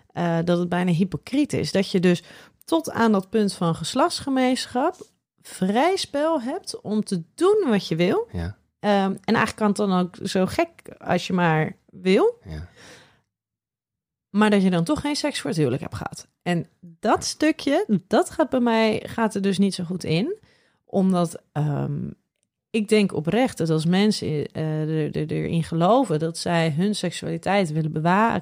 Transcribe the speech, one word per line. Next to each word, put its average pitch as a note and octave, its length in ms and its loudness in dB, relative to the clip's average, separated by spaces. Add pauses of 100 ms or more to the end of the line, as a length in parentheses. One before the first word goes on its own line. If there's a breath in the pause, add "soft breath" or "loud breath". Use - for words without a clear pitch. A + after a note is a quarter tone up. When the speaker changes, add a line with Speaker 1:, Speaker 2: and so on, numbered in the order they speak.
Speaker 1:
eh, E3+ 380 -2
dat F3 140 2
het F3 100 -2
bijna F3+ 220 2
hypocriet F#3+ 640 0
is. - 180 0
Dat G3 200 0
je F#3+ 80 2
dus F3 240 4 (420 loud breath)
tot D#4+ 260 -2
aan A3+ 200 2
dat F#3+ 180 0
punt G#3 240 0
van G3 220 0
geslachtsgemeenschap C4 1200 0 (460)
vrij B3 540 0
spel D#4 460 -2
hebt C#4+ 400 -8
om G#3+ 220 -2
te F3 200 -4 (120)
doen G4+ 320 2
wat G#3 200 0
je E3 80 -2
wil. A3 360 2
Speaker 2:
Ja. F#2+ 260 -6 (220)
Speaker 1:
Ehm, G3+ 320 2 (120)
en G#3+ 120 0
eigenlijk A3 200 0
kan A3 120 0
het G3+ 80 2
dan G3+ 240 0
ook F3+ 240 -2
zo F#3 220 0
gek E4+ 240 -2 (280)
als - 300 -4
je F3+ 60 -4
maar E3 420 0 (100)
wil. G3+ 600 2
Speaker 2:
Ja. D#2+ 220 -12 (1600 loud breath)
Speaker 1:
Maar G#3+ 200 2
dat G#3 140 4
je F#3+ 60 4
dan F3 140 2
toch D4 180 -2
geen D4 140 -2
seks C#4+ 240 -4
voor - 100 -6
het F3 100 -2
huwelijk C#3 220 0
hebt - 140 -12
gehad. - 320 -12 (140)
En F3 260 -2 (120)
dat F3+ 440 -2
stukje, D4+ 840 0
dat E4 220 2
gaat D4+ 200 0
bij C4 100 0
mij, A3+ 460 2
gaat A3 300 -2
er G3+ 60 -4
dus G3 160 0
niet G3 180 4
zo F#3 80 -6
goed F3 200 -8
in. A3 320 0 (500 soft breath)
Omdat, F3+ 560 0 (100)
ehm, C#3+ 580 -2 (600)
ik G#3+ 200 -2
denk G#3 240 2
oprecht G#3+ 440 0
dat E3 120 -2
als D#3+ 160 0
mensen, F#3 600 0
eh, D#3 360 -4
er, D3+ 340 -2
er, D#3 160 -4
erin D#3 320 -2
geloven F3 560 2
dat E3 180 -4
zij E3 340 0
hun F#3 240 0
seksualiteit E3+ 760 -2
willen D#3 200 -2
bewa-, F#3 500 2